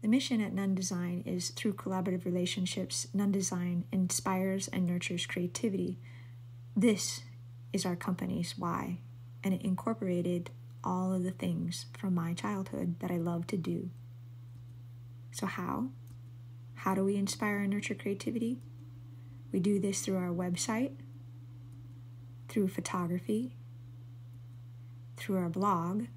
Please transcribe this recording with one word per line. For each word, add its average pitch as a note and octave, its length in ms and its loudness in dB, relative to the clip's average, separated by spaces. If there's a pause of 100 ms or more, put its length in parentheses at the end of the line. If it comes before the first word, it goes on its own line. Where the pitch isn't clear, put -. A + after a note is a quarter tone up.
The A3 60 2
mission A#3+ 320 6
at F#3+ 120 2
Nun F#3+ 220 4
Design F3+ 500 0
is, F3+ 260 0
through G#3 240 0
collaborative F#3 500 0
relationships, F3+ 880 0
Nun G3+ 180 6
Design F3+ 580 2
inspires F#3+ 760 2
and F#3 180 2
nurtures F3 400 0
creativity. F#3 720 0 (800)
This G#3 460 6 (500)
is F#3 140 2
our F3 100 2
company's F3+ 640 0
why, F3 400 0 (460)
and F#3+ 100 4
it - 80 -2
incorporated F3+ 880 2 (320)
all F#3 320 2
of F#3 80 4
the F#3 80 2
things F3 560 0 (120)
from F#3+ 160 2
my E3+ 200 2
childhood F#3+ 680 0
that F3+ 100 -2
I F3 60 2
love E3+ 320 2
to - 80 0
do. F3 340 0 (1400)
So - 160 -2
how? F#3 420 0 (840)
How F#3+ 200 2
do F#3+ 100 4
we G3+ 120 4
inspire G3+ 440 2
and G3 120 2
nurture G3+ 220 0
creativity? A3+ 640 0 (960)
We F#3+ 80 6
do G3+ 200 6
this G3 220 2
through F#3+ 140 2
our F3+ 120 2
website, F3+ 640 2 (1600)
through G3 200 4
photography, F#3 880 0 (1600)
through F#3+ 220 0
our F3 100 2
blog F#3+ 580 2 (100)